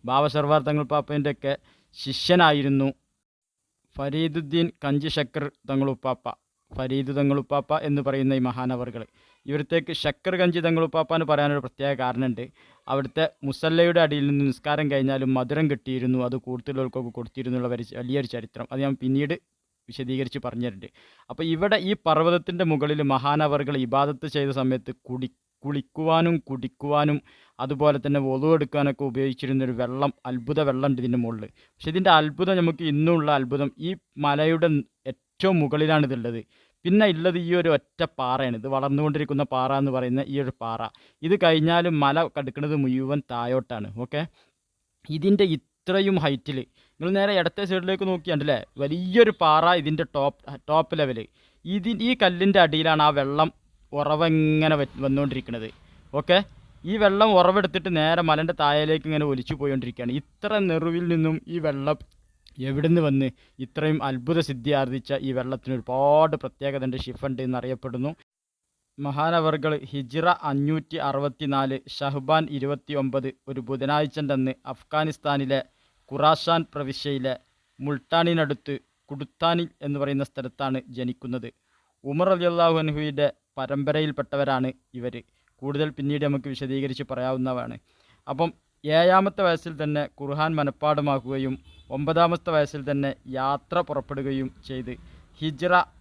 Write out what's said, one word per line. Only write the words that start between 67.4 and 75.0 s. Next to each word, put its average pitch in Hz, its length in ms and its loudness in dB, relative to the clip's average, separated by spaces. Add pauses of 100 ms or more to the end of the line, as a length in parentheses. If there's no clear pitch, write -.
എന്നറിയപ്പെടുന്നു. 127 640 -4 (960)
മഹാനവറുകൾ 156 680 0 (200)
ഹിജ്റ 139 340 -4 (240)
അഞ്ഞൂറ്റി 151 480 -2 (100)
അറുപത്തിനാല് 139 720 -2 (180)
ഷഹ്ബാൻ 143 480 0 (120)
ഇരുപത്തിയൊമ്പത് 135 720 -4 (220)
ഒരു 135 180 -8
ബുധനാഴ്ചൻ്റെ 143 720 -2
അന്ന് 131 160 -2 (180)
അഫ്ഗാനിസ്ഥാനിലെ 143 880 -2 (500)